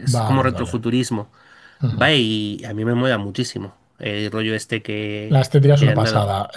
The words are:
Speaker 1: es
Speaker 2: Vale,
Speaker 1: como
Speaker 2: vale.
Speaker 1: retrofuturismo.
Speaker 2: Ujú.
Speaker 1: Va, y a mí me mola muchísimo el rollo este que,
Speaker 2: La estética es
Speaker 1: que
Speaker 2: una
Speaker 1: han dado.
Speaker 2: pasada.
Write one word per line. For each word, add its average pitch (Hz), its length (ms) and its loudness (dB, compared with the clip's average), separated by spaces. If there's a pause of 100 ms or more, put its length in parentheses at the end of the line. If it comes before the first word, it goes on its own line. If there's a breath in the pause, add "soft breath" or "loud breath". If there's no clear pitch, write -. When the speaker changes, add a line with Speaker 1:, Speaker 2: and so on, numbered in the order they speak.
Speaker 1:
es 117 180 0
Speaker 2:
Vale, - 20 0
Speaker 1:
como 127 280 2
Speaker 2:
vale. 120 320 -4
Speaker 1:
retrofuturismo. 117 480 -2 (520 loud breath)
Speaker 2:
Ujú. 113 180 0
Speaker 1:
Va, 147 140 4
y 110 520 0
a 107 80 -10
mí 107 100 -4
me 120 100 2
mola 123 240 0
muchísimo 101 580 -6 (220)
el 104 340 -6
rollo 110 220 -2
este 107 280 -6
que, 107 540 -4
Speaker 2:
La 135 40 4
estética 139 340 4
es 143 80 4
Speaker 1:
que - 0 -
Speaker 2:
una 131 120 4
Speaker 1:
han 110 80 2
dado. 107 220 2
Speaker 2:
pasada. 98 320 -2